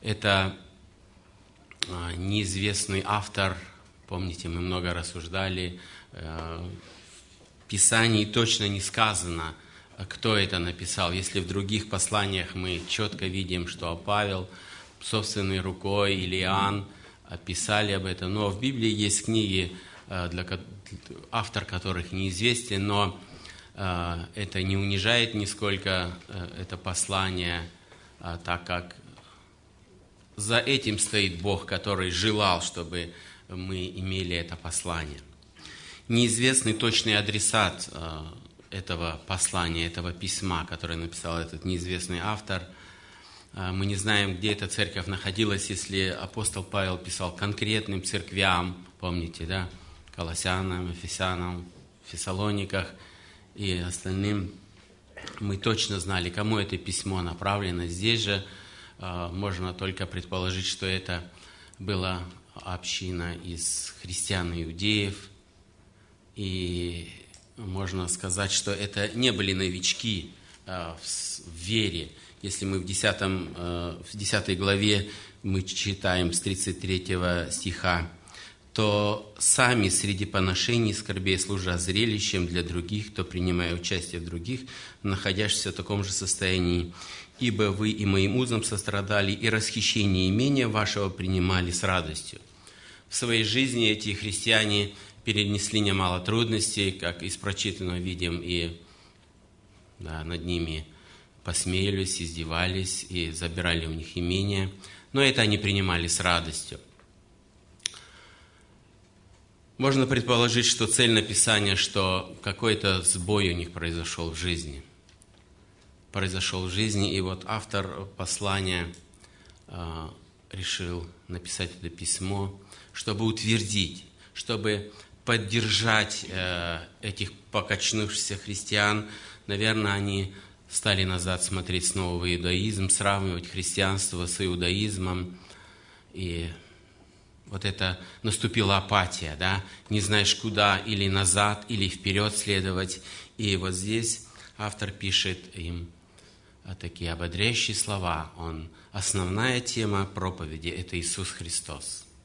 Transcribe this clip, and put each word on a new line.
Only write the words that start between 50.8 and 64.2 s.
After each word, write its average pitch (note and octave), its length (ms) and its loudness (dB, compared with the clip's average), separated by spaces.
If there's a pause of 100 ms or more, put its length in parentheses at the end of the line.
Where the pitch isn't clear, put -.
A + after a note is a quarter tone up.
Ефесянам, F2+ 840 -4 (360)
Фессалониках G2 840 -2 (600)
и G2 200 -2
остальным. F#2 800 -2 (880)
Мы G2+ 180 -2
точно G#2 420 0
знали, F2+ 320 0
кому G#2+ 260 2
это G2 220 0
письмо F#2+ 420 -2
направлено. F2+ 640 0
Здесь G#2 360 2
же, G2+ 220 0 (540)
э, F2 340 -6
можно F#2 440 -2
только F#2+ 320 -4
предположить, F#2 580 -2
что - 220 -2
это F#2 360 -2 (540)
была F#2 460 -2 (320)
община F2+ 880 -6
из - 580 -4
христиан F2+ 520 -2